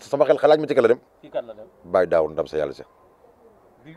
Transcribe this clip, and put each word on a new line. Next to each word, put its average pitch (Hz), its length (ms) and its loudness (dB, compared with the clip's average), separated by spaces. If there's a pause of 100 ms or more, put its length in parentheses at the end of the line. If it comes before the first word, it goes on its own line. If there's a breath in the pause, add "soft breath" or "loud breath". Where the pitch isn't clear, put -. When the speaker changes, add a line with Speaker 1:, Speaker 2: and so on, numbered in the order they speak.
Speaker 1:
sama 143 240 0
xel 143 100 4
xalaat 151 220 2
ma 151 80 -6
ci 143 80 -2
kan 127 80 2
la 110 80 6
dem. 127 80 0 (240)
Speaker 2:
Ci 147 80 -20
kan 127 160 -10
la 110 80 -18
dem? 107 120 -20 (200)
Speaker 1:
Baye 90 200 0
Daour 80 240 0
ndam 78 160 -6
sa 76 120 -8
yàlla 71 160 -6
sa. - 80 -20 (1000)
Speaker 2:
Bi, 160 120 -20